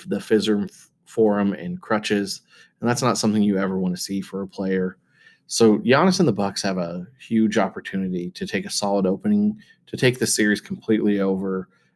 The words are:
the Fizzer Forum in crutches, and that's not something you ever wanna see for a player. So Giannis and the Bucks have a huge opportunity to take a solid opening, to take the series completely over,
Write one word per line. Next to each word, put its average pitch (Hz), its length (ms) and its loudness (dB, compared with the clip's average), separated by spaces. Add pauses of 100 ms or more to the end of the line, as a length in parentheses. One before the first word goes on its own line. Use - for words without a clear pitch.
the 95 120 -4
Fizzer 101 520 0 (340)
Forum 101 480 2
in 87 260 -8
crutches, 104 640 -2 (380)
and 113 80 0
that's 123 140 0
not 113 160 2
something 107 240 2
you 101 160 2
ever 95 180 -2
wanna 92 200 -2
see 98 240 -6
for 98 220 -8
a 92 40 -8
player. 95 520 -4 (500)
So 110 300 4
Giannis 156 400 4
and 170 100 4
the 107 40 2
Bucks 98 300 -4
have 95 160 -2
a 87 280 -6 (140)
huge 110 360 0
opportunity 92 760 -2
to 92 160 -10
take 98 200 -6
a - 40 -12
solid 101 360 0
opening, 104 540 0 (260)
to 113 100 -8
take 127 220 2
the - 80 0
series 104 340 2
completely 104 600 -2
over, 95 480 -2 (280)